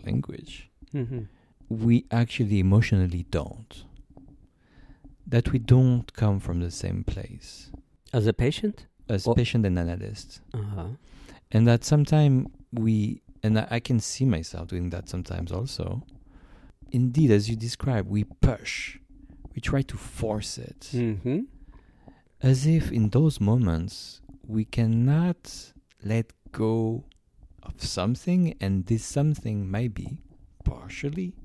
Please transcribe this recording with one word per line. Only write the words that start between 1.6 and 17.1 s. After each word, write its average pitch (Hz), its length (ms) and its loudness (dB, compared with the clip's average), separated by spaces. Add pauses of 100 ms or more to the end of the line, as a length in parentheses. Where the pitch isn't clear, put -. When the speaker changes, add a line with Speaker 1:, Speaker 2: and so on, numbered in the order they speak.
Speaker 1:
we 113 420 2
actually 113 500 0
emotionally 92 680 4
don't. - 540 -8 (1400)
That 120 260 2
we 127 60 2
don't 123 560 6
come 101 260 2
from 87 200 -2
the 87 100 -2
same 92 340 -6
place. - 680 -10 (440)
Speaker 2:
As 110 120 2
a 113 60 4
patient? 120 540 -2 (220)
Speaker 1:
As 98 180 -2
Speaker 2:
Or 117 80 2
Speaker 1:
patient 117 320 2
and 92 120 2
analyst. 92 640 -6 (140)
Speaker 2:
Uh-huh. 101 320 -8 (680)
Speaker 1:
And 113 160 6
that 117 160 4
sometimes 147 640 4 (260)
we, 110 480 0 (220)
and 110 160 4
I, 107 140 0
I 117 80 -2
can 117 200 0
see - 240 -4
myself 85 440 -2
doing 90 220 -4
that 87 200 -8
sometimes 87 420 -6
also. 95 500 -6 (920)
Indeed, 127 380 4